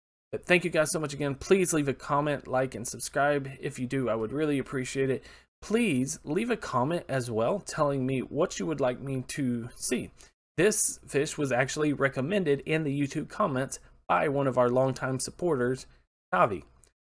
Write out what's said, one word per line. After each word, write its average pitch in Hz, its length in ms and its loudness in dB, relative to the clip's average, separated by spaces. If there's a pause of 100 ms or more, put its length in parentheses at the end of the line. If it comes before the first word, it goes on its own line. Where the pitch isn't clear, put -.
(300)
but - 160 -8
thank 180 180 4
you 170 60 -2
guys 156 220 2
so 165 80 -2
much 143 120 -4
again. 143 220 -2
Please 180 380 4
leave 147 160 2
a 127 60 0
comment, 147 520 -2
like, 127 300 -2
and 107 100 -8
subscribe. 139 640 0 (100)
If 135 200 -8
you 123 60 -2
do, 131 220 -2
I 107 60 2
would 113 180 -2
really 147 260 0
appreciate 135 520 -2
it. 123 140 -4 (360)
Please 190 640 0
leave 202 280 -2
a 220 60 0
comment 143 520 -2
as 127 200 -2
well 120 300 0
telling 143 480 0
me 131 140 0
what 156 400 -2
you 185 60 -4
would 147 140 -4
like 127 200 0
me 131 280 -4
to 120 460 -2
see. - 360 -4 (460)
This 208 500 2
fish 147 300 0
was 143 140 0
actually 139 420 2
recommended 139 680 2
in 156 240 0
the 143 160 0
YouTube 143 280 -2
comments 135 520 -2 (280)
by 170 200 2
one 139 180 2
of 127 120 2
our 123 120 6
longtime 131 480 2
supporters, 131 680 0 (460)
Tavi, 147 320 2 (400)